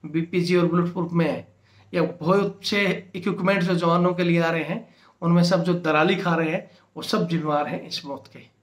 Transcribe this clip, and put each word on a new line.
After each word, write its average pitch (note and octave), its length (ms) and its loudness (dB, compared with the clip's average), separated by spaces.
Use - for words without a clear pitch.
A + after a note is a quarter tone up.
बीपीजी E3+ 520 -2
और F3 100 4
बुलेट E3+ 280 0
प्रूफ E3+ 200 -4
में E3+ 120 2
है, - 220 -4
या F3 100 2
बहुत F3 600 0
से G3+ 500 -2
इक्विपमेंट F#3+ 480 0
जो F3+ 120 2
जवानों F3 380 2
के F3+ 100 -2
लिए E3+ 180 2
आ E3 100 0
रहे D#3+ 120 -2
हैं, F#3 240 -8
उनमें E3+ 220 4
सब F3 200 2
जो F3+ 100 0
दलाली E3 420 2
खा F3 200 0
रहे D#3+ 160 0
हैं, G3 180 -6
वो D#3 80 -12
सब F3+ 240 -2
जिम्मेवार D3+ 400 -2
हैं C#3 200 -8
इस - 180 -10
मौत C#3 280 -12
के। - 300 -20